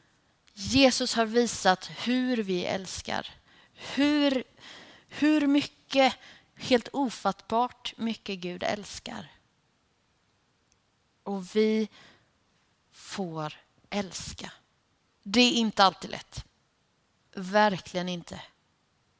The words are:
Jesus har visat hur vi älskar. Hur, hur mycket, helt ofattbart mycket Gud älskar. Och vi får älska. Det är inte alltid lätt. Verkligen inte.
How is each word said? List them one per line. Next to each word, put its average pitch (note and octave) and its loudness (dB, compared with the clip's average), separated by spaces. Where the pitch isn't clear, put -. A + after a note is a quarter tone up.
Jesus A#3+ 2
har A3+ 2
visat G#3+ 2
hur B3+ -2
vi F#3+ -2
älskar. - -6
Hur, C#4+ 0
hur D4+ 2
mycket, C#4 2
helt - 0
ofattbart A#3+ -4
mycket G#3+ -8
Gud F3+ -8
älskar. G#3 -6
Och G3 -8
vi A3 2
får D#3+ -8
älska. - -8
Det G3+ 2
är B3 6
inte A3 4
alltid F#3 0
lätt. - -14
Verkligen F#3+ 0
inte. F3+ -10